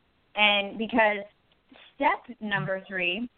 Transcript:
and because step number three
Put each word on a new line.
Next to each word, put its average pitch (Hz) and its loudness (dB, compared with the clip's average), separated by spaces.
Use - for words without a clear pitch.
and 202 2
because 214 2
step 294 -2
number 190 -2
three 190 -2